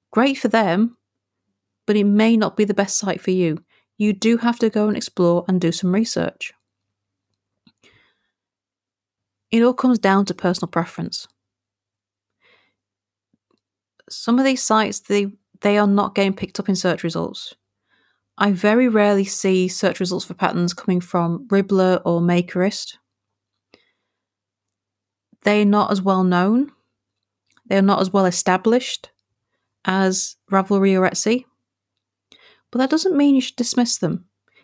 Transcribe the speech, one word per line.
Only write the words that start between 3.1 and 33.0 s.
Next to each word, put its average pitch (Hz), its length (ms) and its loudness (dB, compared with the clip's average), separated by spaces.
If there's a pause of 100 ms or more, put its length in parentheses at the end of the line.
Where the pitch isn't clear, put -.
for 185 120 -4
you. 175 320 -2 (340)
You 208 140 0
do 220 240 0
have 233 240 -2
to 226 100 2
go 214 160 0
and 214 100 -2
explore 175 520 0
and 185 120 0
do 170 120 0
some 180 200 -2
research. 190 600 -4 (3000)
It 226 120 2
all 254 120 4
comes 254 240 2
down 196 280 2
to 190 80 -6
personal 175 360 -2
preference. - 560 -6 (2750)
Some - 300 -2
of 269 60 2
these 262 180 0
sites, 214 380 0
they, 202 320 -2 (300)
they 202 160 2
are 208 100 2
not 202 260 0
getting 196 200 0
picked - 260 -10
up - 80 -6
in 190 80 0
search 180 260 -2
results. - 540 -8 (840)
I 202 140 2
very 214 360 2
rarely 208 360 2
see 185 420 0
search 180 320 -2
results 180 260 -4
for 175 100 -14
patterns 175 400 -2
coming 180 260 -2
from 175 500 -4
Ribbler 196 540 2
or 170 160 0
Makerist. 175 800 -2 (2500)
They're 208 220 2
not 208 260 2
as 202 100 0
well 190 220 0
known. 190 480 0 (960)
They're 196 160 2
not 196 180 2
as 185 120 -2
well 196 140 2
established 185 840 -2 (760)
as 190 500 0 (140)
Ravelry 190 480 2
or 185 100 2
Etsy. 240 360 -2 (1300)
But 233 80 -4
that 262 100 2
doesn't 320 280 0